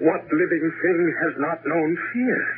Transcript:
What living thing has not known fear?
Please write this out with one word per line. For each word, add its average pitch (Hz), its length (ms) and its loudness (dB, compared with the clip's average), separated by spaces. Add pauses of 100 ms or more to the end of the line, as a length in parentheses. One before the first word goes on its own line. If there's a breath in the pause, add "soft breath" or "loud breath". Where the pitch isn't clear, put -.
What - 320 2
living 175 400 2 (100)
thing 170 320 2 (100)
has 156 140 0
not 147 280 -2
known 160 300 0 (160)
fear? 240 460 0